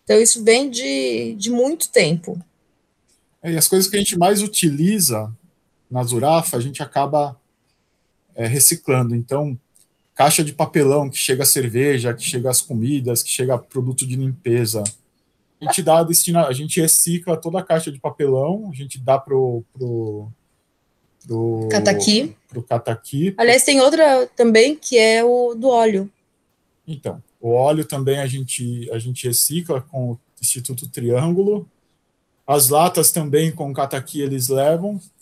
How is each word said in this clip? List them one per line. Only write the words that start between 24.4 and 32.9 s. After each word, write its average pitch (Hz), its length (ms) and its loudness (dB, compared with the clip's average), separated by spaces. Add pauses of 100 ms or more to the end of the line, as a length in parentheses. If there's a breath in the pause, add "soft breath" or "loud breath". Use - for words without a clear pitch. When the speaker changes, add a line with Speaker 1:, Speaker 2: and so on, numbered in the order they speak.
Speaker 1:
que - 220 0
é 226 260 4
o 240 300 2
do 233 160 0
óleo. 220 400 2 (760)
Speaker 2:
Então, 131 340 -10 (180)
o 117 120 -2
óleo 143 340 2
também 135 320 -2
a 139 80 -4
gente, 123 640 -6
a 113 60 -4
gente 123 300 -6
recicla 165 540 -2
com 123 320 -8
o 117 60 -12 (220)
Instituto 123 480 -6
Triângulo. 170 800 -2 (760)
As 139 240 2
latas 160 420 2